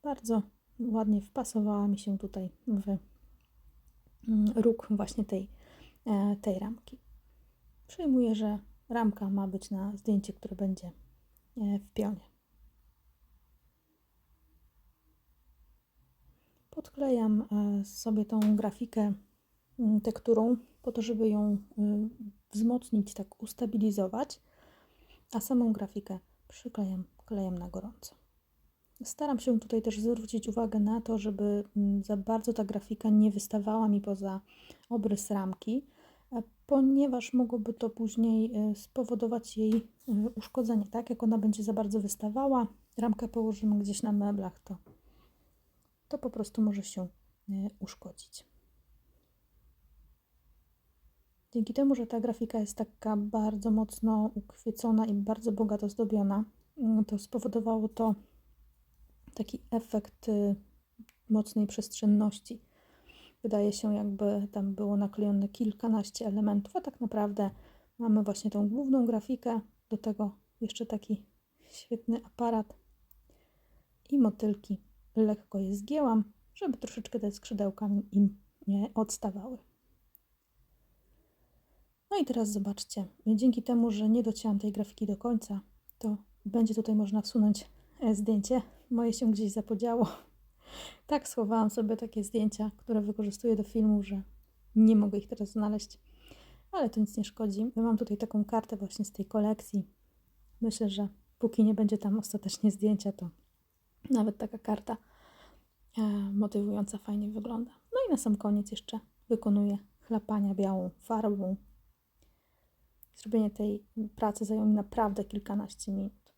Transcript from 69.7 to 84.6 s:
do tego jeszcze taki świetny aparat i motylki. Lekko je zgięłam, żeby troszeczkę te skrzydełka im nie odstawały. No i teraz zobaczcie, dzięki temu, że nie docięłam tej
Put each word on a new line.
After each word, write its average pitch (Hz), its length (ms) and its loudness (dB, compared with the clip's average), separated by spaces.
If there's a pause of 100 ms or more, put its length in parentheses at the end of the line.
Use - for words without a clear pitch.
do 220 80 -4
tego 208 400 -4 (240)
jeszcze 226 260 -6
taki 208 400 -6 (420)
świetny - 560 -4
aparat 226 500 -2 (1400)
i 285 80 4
motylki. 208 600 2 (360)
Lekko 214 420 0
je 196 160 -2
zgięłam, 226 500 2 (300)
żeby 302 220 -2
troszeczkę - 440 -8
te 208 120 -4
skrzydełka 202 560 -4 (240)
im 202 260 4 (280)
nie 202 280 0
odstawały. 214 640 -4 (2500)
No 403 60 0
i 339 80 2
teraz 233 240 0
zobaczcie, 202 560 -4 (220)
dzięki 226 360 4
temu, 240 280 2
że 214 180 0
nie 233 140 4
docięłam 214 360 0
tej 208 140 -2